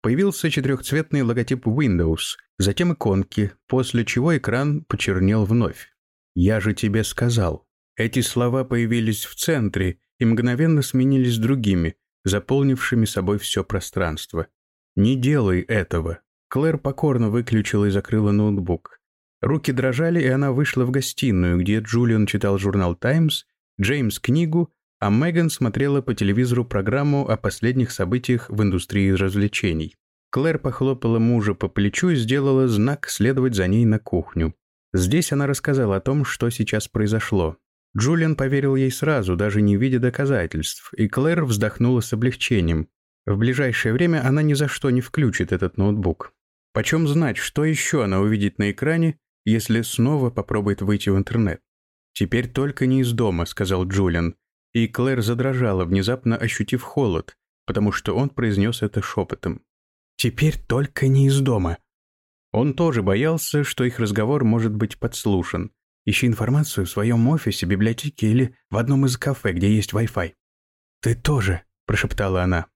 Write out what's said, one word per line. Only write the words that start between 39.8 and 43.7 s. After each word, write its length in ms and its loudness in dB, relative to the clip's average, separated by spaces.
доказательств, 920 -2
и 140 0
Клэр 360 0
вздохнула 560 0
с 120 -6
облегчением. 760 0
В 120 0
ближайшее 560 0